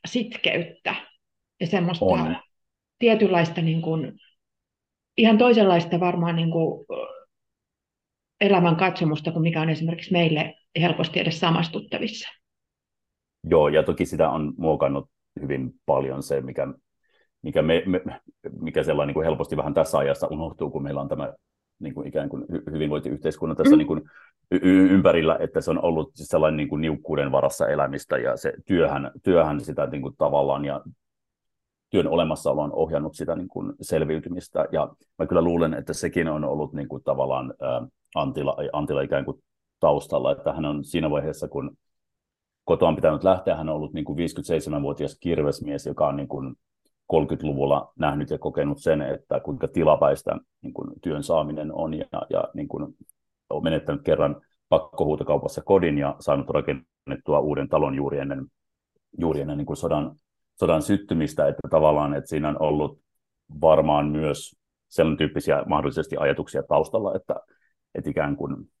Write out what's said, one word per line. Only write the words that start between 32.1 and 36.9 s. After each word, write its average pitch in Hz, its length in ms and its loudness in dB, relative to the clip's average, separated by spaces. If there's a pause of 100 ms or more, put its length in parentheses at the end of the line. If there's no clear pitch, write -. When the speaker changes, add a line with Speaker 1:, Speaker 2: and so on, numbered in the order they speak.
Speaker 2:
on 73 100 -4
ohjannut 78 420 -2
sitä 82 220 -4
niin 90 120 -8
kuin 92 320 -10
selviytymistä, 80 920 -4
ja 78 160 -2 (300)
mä 82 80 -2
kyllä 87 160 4
luulen, 85 320 2
että - 180 -8
sekin 82 360 -2
on 76 160 -4
ollut 73 280 -4
niin 73 160 -8
kuin 67 140 -12